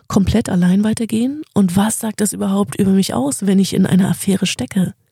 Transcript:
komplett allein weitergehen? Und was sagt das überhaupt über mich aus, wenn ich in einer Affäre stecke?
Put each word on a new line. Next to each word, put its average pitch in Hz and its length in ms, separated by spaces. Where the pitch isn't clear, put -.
komplett 208 400
allein 185 380
weitergehen? 226 560
Und 190 220
was 214 240
sagt 220 220
das 208 100
überhaupt 202 460
über 196 140
mich 190 220
aus, 262 320
wenn 190 140
ich 190 140
in 190 120
einer 185 240
Affäre 190 360
stecke? - 480